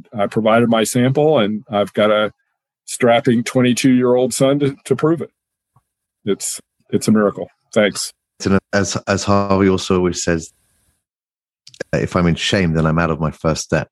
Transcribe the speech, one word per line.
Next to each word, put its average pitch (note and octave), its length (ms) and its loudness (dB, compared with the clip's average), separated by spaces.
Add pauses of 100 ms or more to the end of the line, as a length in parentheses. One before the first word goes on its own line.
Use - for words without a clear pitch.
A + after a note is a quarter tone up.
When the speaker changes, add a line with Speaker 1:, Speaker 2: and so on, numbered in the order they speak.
(140)
Speaker 1:
I G#2 140 -2
provided A2+ 400 2
my A2+ 160 2
sample, C3+ 560 2
and G#2 300 -2
I've G2+ 240 -2
got G#2+ 180 2
a G#2 220 0 (520)
strapping A#2 600 2
twenty-two-year-old B2 880 2
son C#3 260 0
to, C#3 240 -2
to B2+ 140 0
prove D#3+ 240 0
it. - 100 -12 (960)
It's, - 340 -4 (300)
it's - 180 -2
a A2+ 60 2
miracle. G2+ 360 0 (240)
Thanks. G#2 380 -2 (280)
Speaker 2:
It's - 80 -6
an, G2 120 2 (140)
as, G2 240 -2 (100)
as G2+ 160 0
Harvey G2+ 460 2
also F#2 280 0
always F2+ 240 -2
says, E2+ 300 -4 (1400)
"If D#2 220 -4
I'm F2 120 2
in E2 80 2
shame, F2+ 380 -2
then D#2+ 120 0
I'm D#2+ 140 0
out E2 120 -2
of D#2 80 -4
my D#2 120 -4
first - 320 -4
step" - 280 -4